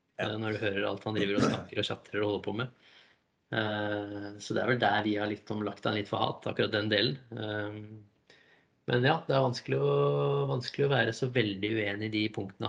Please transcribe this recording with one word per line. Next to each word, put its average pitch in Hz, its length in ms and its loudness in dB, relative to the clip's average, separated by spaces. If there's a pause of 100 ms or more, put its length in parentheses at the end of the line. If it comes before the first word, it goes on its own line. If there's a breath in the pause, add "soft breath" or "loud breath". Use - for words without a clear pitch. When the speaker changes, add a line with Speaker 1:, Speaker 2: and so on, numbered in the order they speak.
(200)
Speaker 1:
Ja. 113 120 -2
Speaker 2:
Eh, 110 60 -4
når 110 160 -2
du 104 100 -2
hører 101 240 0
alt 101 160 -4
han 107 100 -2
driver 101 220 2
og - 80 4
snakker 107 340 -2
og 101 80 0
tjatrer - 380 -4
og 104 80 2
holder 95 160 -2
på 101 80 -2
med. 127 120 -2 (840 soft breath)
Eh, 104 880 -2
så - 160 -4
det 101 80 2
er 104 80 0
vel 123 80 2
der 107 240 4
vi 107 120 2
har 104 140 0
litt 104 220 -6
om 107 100 -2
lagt 101 240 -6
han 110 80 2
litt 104 140 -2
for 104 100 -2
hat, - 300 -2
akkurat 104 240 0
den 107 180 0
delen. 110 300 2 (180)
Eh, 107 600 -6 (880 soft breath)
men 123 180 4
ja, 160 220 4
det 139 80 4
er 135 100 6
vanskelig 131 320 0
å, 143 720 2
vanskelig 139 380 0
å 139 40 2
være 113 220 4
så 127 180 -2
veldig 104 400 0
uenig 107 380 -2
i 107 80 -4
de 107 120 4
punktene 107 400 -6